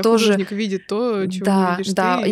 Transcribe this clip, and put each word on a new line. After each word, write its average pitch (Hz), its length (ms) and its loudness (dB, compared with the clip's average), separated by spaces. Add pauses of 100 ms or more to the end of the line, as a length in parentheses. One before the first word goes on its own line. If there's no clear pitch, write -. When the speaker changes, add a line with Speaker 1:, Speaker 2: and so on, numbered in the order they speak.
Speaker 1:
когда 226 80 2
Speaker 2:
тоже 226 220 4
Speaker 1:
художник 196 180 -2
видит 196 340 -4
то, 214 400 -4
чего 185 60 -4
не 185 80 -8
Speaker 2:
Да, 190 400 2
Speaker 1:
видишь 196 160 -4
Speaker 2:
да, 180 220 2
Speaker 1:
ты, - 40 -4
и 208 40 -4
ты - 60 0